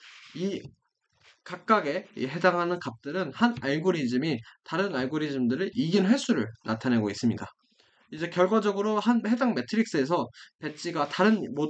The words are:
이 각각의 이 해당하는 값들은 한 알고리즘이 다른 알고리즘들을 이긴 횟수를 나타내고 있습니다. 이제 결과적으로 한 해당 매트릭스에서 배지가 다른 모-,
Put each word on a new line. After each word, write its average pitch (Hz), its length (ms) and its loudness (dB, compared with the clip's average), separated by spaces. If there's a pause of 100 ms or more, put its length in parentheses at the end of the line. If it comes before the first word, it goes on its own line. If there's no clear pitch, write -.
(360)
이 180 260 -6 (800)
각각의 185 640 0 (100)
이 123 120 -4
해당하는 175 520 2
값들은 147 540 -6
한 233 280 2
알고리즘이 143 760 0 (260)
다른 180 320 -4
알고리즘들을 135 760 -2
이긴 165 320 2
횟수를 196 420 2 (160)
나타내고 113 460 0
있습니다. 98 340 0 (720)
이제 160 160 -6
결과적으로 202 720 2
한 233 260 2
해당 233 260 2
매트릭스에서 151 760 0 (300)
배지가 156 500 -4
다른 202 320 4 (120)
모-, 151 160 0